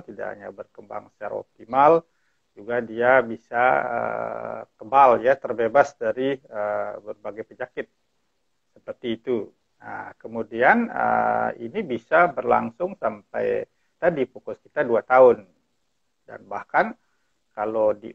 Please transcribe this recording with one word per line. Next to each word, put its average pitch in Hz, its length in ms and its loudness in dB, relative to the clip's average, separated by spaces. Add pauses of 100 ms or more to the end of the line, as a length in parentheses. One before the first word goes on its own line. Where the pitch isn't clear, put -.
tidak 104 240 -12
hanya 101 160 -16 (100)
berkembang 104 460 -16 (100)
secara 107 200 -12 (100)
optimal, 131 480 2 (640)
juga 107 260 -6
dia 117 420 2
bisa, 117 380 -6 (340)
eh, 113 640 -6 (180)
kebal 131 320 6 (160)
ya, 131 60 4 (100)
terbebas 117 460 2 (140)
dari, 127 360 -2
eh, 104 540 -6 (120)
berbagai 107 460 -12
penyakit 123 360 -12 (920)
seperti - 300 -14 (120)
itu. 120 200 -4 (440)
Nah, 104 300 -14 (100)
kemudian, 117 560 0 (120)
eh, 113 600 0 (160)
ini 147 180 -10
bisa 160 460 0
berlangsung 120 680 -2
sampai 110 640 -4 (360)
tadi 160 280 0
fokus - 360 -14
kita - 220 -8
dua 113 180 0
tahun. 127 340 8 (920)
Dan 110 120 -18 (120)
bahkan 175 420 -2 (640)
kalau 107 400 0
di 110 180 -16